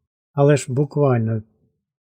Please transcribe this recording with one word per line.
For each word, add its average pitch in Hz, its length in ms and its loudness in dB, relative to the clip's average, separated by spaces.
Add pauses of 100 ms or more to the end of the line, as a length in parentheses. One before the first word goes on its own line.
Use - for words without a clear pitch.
(320)
Але 143 240 2
ж 135 160 -6
буквально 123 720 -2 (640)